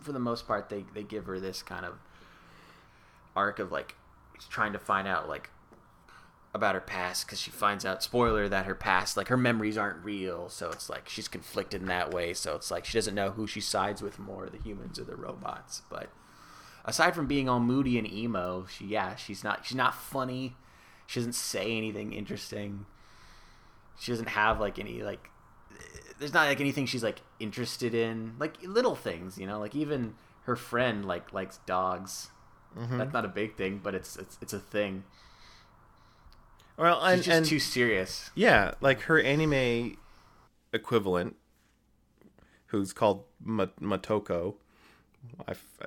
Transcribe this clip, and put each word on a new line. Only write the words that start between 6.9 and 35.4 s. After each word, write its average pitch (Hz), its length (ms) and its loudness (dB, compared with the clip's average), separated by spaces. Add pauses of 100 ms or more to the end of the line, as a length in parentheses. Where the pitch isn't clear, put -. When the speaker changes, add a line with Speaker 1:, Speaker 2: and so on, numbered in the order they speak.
Speaker 1:
'cause - 140 -8
she - 100 -8
finds 104 340 0
out, 95 180 -2
spoiler, 113 460 2
that 95 180 0
her 95 100 -2
past, 92 400 2
like, 98 120 0
her 127 80 4
memories 113 400 2
aren't 98 280 -2
real, 92 440 -4
so 85 220 -6
it's - 180 -8
like - 200 -10
she's - 200 -8
conflicted 92 540 -6
in 95 60 -4
that 90 240 0
way, 87 200 0
so - 220 -4
it's - 160 -6
like 87 140 -4
she - 120 -2
doesn't 107 180 2
know 98 160 0
who 107 160 -4
she 107 140 -6
sides 101 420 0
with 104 180 -8
more, 98 280 -10
the - 100 -12
humans 101 420 -8
or - 40 -10
the - 120 -10
robots. - 720 -8
But - 200 -10 (760)
aside 165 300 4
from 160 120 0
being 135 220 4
all 123 120 6
moody 123 380 4
and 107 120 -2
emo, 92 560 -2
she, - 200 -14
yeah, 98 300 -2
she's - 260 -10
not, 104 240 -2
she's 123 100 -4
not 127 180 4
funny. 127 600 -4 (540)
She - 120 -2
doesn't 120 140 -2
say 113 420 -2
anything 110 360 -2
interesting. 104 720 -8 (1120)
She - 140 -6
doesn't 113 200 -2
have, 107 280 4
like, 104 220 0
any, 113 240 -8
like, - 260 -8 (880)
there's 143 160 -6
not, 160 140 6
like, 139 120 4
anything 143 260 2
she's, 117 180 0
like, 104 160 -2 (180)
interested 113 560 -2
in, 113 460 0
like, 156 240 -6
little 202 320 2
things, 92 420 -6
you 95 80 -8
know, 104 140 -4
like, 107 160 -6
even 143 400 -2 (300)
her 120 100 0
friend, 117 480 0
like, 90 280 -4
likes 95 320 -6
dogs. 92 640 -2 (460)
Speaker 2:
Mm-hmm. 117 220 -4
Speaker 1:
That's 123 140 -2
not 117 120 0
a 101 40 -2
big 101 280 -2
thing, 98 280 -2
but 98 100 -2
it's, - 220 -8
it's, 95 260 -14
it's 120 100 -10
a 101 60 -2
thing. 98 460 -2 (1700)